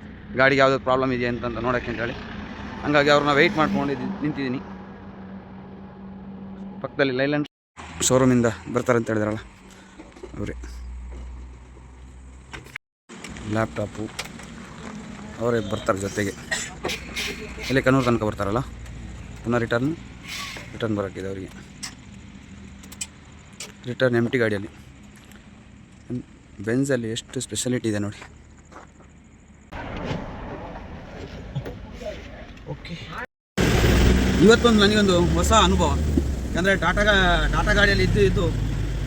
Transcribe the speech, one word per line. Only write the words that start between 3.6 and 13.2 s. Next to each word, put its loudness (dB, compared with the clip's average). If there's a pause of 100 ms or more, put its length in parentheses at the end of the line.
ಇದ್-, -6
ನಿಂತಿದ್ದೀನಿ. -2 (2250)
ಪಕ್ಕದಲ್ಲಿ 0
ಲೈಲ್ಯಾಂಡ್ 2 (560)
ಶೋರೂಮಿಂದ 6 (260)
ಬರ್ತಾರಂತ 2
ಹೇಳಿದ್ರಲ್ಲ 0 (1000)
ಅವರೇ. -6 (3000)